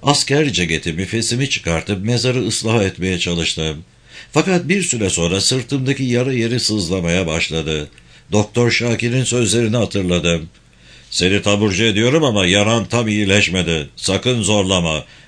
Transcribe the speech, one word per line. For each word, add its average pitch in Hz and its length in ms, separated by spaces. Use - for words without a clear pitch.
Asker 143 500
ceketimi, 85 520
fesimi 120 460
çıkartıp 92 540
mezarı 120 420
ıslah 113 380
etmeye 90 340
çalıştım. 85 640
Fakat 170 360
bir 190 140
süre 107 280
sonra 87 300
sırtımdaki 131 640
yara 127 300
yeri 117 280
sızlamaya 90 640
başladı. 78 640
Doktor 110 380
Şakir'in 120 540
sözlerini 117 520
hatırladım. 87 720
"Seni 92 320
taburcu 101 420
ediyorum 117 400
ama 104 220
yaran 104 380
tam 117 240
iyileşmedi. 92 880
Sakın 113 460
zorlama. 92 600